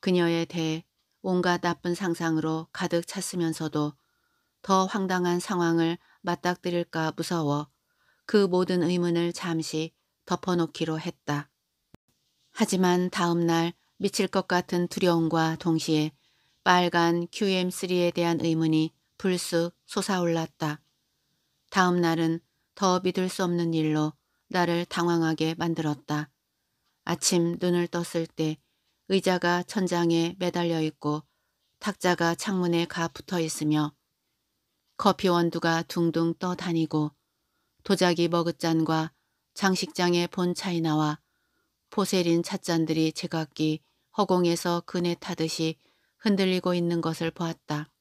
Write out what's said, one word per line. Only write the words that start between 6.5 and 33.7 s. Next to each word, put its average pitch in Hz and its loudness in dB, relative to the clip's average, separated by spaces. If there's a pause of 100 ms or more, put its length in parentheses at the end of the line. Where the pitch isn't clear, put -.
무서워 147 -2 (540)
그 202 4
모든 180 2
의문을 170 2
잠시 160 -4 (320)
덮어놓기로 165 -2
했다. - -6 (1000)
하지만 180 2
다음 170 0
날 165 0 (240)
미칠 190 -2
것 190 -2
같은 175 0
두려움과 165 2
동시에 156 0 (520)
빨간 175 4
큐엠 185 0
쓰리에 180 0
대한 170 0
의문이 160 2 (240)
불쑥 175 -2 (120)
솟아올랐다. 165 -2 (920)
다음 180 2
날은 165 2 (340)
더 185 2
믿을 185 -2
수 185 -4
없는 170 0
일로 156 0 (360)
나를 175 0
당황하게 165 0
만들었다. 156 -4 (760)
아침 170 0
눈을 175 0
떴을 170 -4
때 156 -4 (500)
의자가 180 0
천장에 170 0
매달려 170 -2
있고 151 -4 (560)
탁자가 175 0
창문에 175 0
가 165 -4
붙어 - -6
있으며 151 0 (1000)